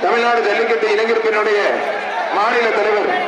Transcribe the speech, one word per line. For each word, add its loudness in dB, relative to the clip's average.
தமிழ்நாடு 2
ஜல்லிக்கட்டு 0
இளைஞர் 0
பிரிவினுடைய 2
மாநில 2
தலைவர் 0